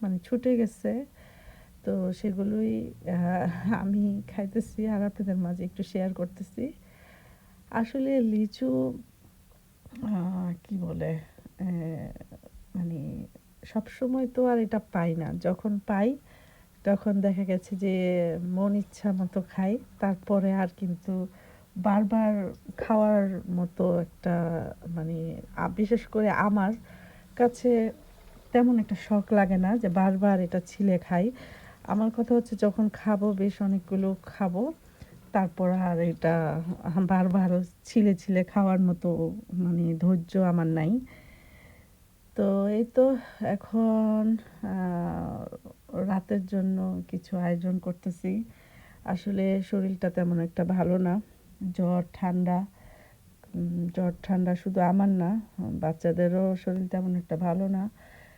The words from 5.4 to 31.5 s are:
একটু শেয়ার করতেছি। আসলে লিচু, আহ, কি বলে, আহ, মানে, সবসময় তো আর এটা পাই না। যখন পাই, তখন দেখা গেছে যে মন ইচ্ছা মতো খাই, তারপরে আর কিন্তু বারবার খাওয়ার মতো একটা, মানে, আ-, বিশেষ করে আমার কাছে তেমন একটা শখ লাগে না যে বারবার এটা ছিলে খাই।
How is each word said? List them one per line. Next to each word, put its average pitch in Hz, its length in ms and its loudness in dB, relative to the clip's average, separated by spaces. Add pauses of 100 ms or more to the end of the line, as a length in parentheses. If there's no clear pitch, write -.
একটু 185 200 -8
শেয়ার 185 300 -4
করতেছি। 190 600 -8 (1000)
আসলে 262 500 0
লিচু, 247 800 0 (1000)
আহ, 185 520 -2 (100)
কি 196 140 -6
বলে, 165 380 -4
আহ, - 1200 -8 (400)
মানে, 165 520 -6 (380)
সবসময় 254 640 -4
তো 254 180 0
আর 240 140 4
এটা 214 200 0 (120)
পাই 170 240 0
না। 156 260 -4
যখন 202 380 -2
পাই, 220 380 0 (680)
তখন 202 380 2
দেখা 196 220 2
গেছে 185 320 -2
যে 185 440 2 (240)
মন 190 320 0
ইচ্ছা 202 360 -2
মতো 190 380 -2
খাই, 190 280 0 (220)
তারপরে 196 540 2
আর 190 140 0 (100)
কিন্তু 185 500 -4 (500)
বারবার 208 720 2 (260)
খাওয়ার 208 720 2
মতো 175 500 0
একটা, 170 640 -2 (220)
মানে, 165 540 -6 (140)
আ-, - 200 -4
বিশেষ 214 320 0
করে 214 220 2
আমার 202 440 2 (640)
কাছে 240 560 4 (600)
তেমন 247 280 6
একটা 208 200 -2
শখ 208 340 0
লাগে 196 240 4
না 190 200 2
যে 214 120 0
বারবার 190 500 4
এটা 180 260 0
ছিলে 196 320 0
খাই। 180 340 0 (520)